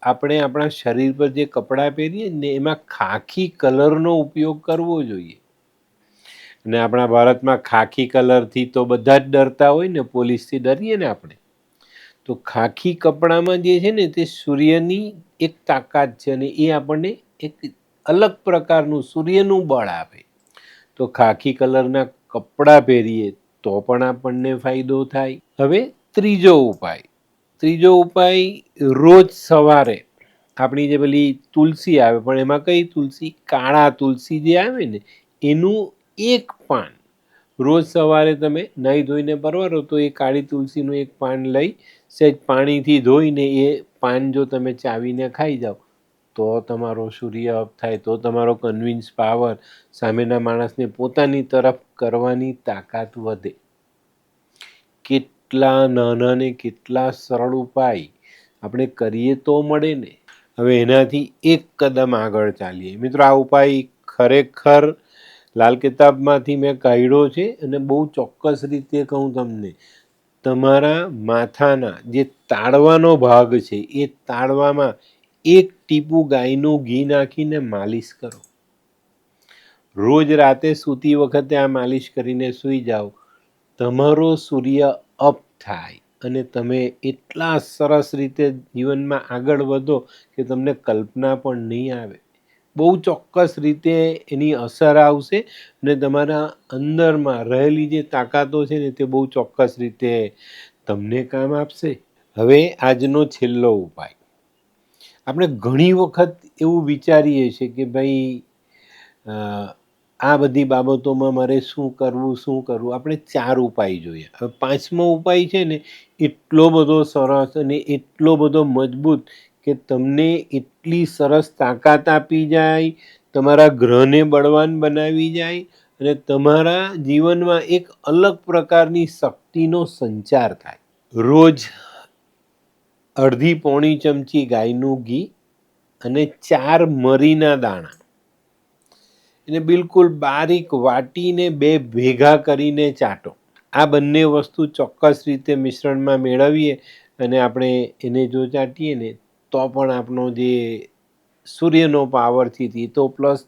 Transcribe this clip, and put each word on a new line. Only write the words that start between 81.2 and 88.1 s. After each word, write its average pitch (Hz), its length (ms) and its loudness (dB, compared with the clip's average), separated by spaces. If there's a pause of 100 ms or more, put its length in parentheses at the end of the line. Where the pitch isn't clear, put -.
આ 139 120 0
માલિશ 131 480 -4
કરીને 127 360 -6
સૂઈ 135 300 -6
જાઓ. 107 320 -6 (640)
તમારો 147 580 0
સૂર્ય 139 600 -2 (240)
અપ 143 200 2 (220)
થાય 85 400 -14 (200)
અને 127 220 -6
તમે 123 500 -4 (100)
એટલા 160 540 -6
સરસ 147 580 -2